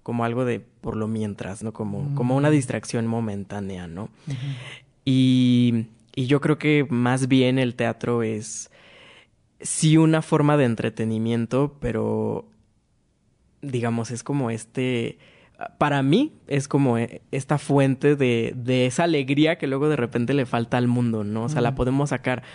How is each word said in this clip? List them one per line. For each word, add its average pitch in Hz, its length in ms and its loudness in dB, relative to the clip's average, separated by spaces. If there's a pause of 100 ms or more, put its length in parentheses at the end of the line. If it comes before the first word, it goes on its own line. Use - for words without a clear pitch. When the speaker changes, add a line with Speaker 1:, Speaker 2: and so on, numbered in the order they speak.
Speaker 1:
como 120 220 -4
algo 117 200 -2
de 117 140 -2
por - 380 -10
lo 107 100 -4
mientras, 107 560 -6
¿no? 110 100 -6
Como, 101 440 -6
como 123 200 0
una 143 120 2
Speaker 2:
Mm. 151 60 4
Speaker 1:
distracción 120 520 -2
momentánea, 101 800 -6
¿no? 85 180 -12 (220)
Speaker 2:
Ujú. 139 100 -6 (680)
Speaker 1:
Y, 123 800 4 (280)
y 131 120 -4
yo 139 140 2
creo 147 180 0
que 147 300 2
más 127 400 0
bien 127 300 4
el 123 180 0
teatro 120 460 -2
es 110 480 -6 (880)
sí - 380 2
una 160 240 4
forma 147 340 2
de 143 80 4
entretenimiento, 117 1160 -2
pero, 110 680 -4 (1120)
digamos, 117 480 -4
es 117 120 -10
como 139 280 -2
este, 120 680 -4 (600)
para 143 240 2
mí 202 300 2 (160)
es 139 200 -2
como, 135 300 2
eh, 113 320 -6
esta 135 280 -2
fuente 139 580 2
de, 120 400 0
de 127 300 0
esa 147 180 0
alegría 151 520 2
que - 100 -6
luego 135 220 0
de 151 80 2
repente 120 380 0
le 135 120 2
falta 120 300 -2
al 123 120 2
mundo, 120 360 0
¿no? 110 200 -4
O 120 40 -4
sea, 151 120 -2
la 120 120 2
Speaker 2:
Mm. 131 40 -8
Speaker 1:
podemos 135 340 0
sacar 127 320 -4 (120)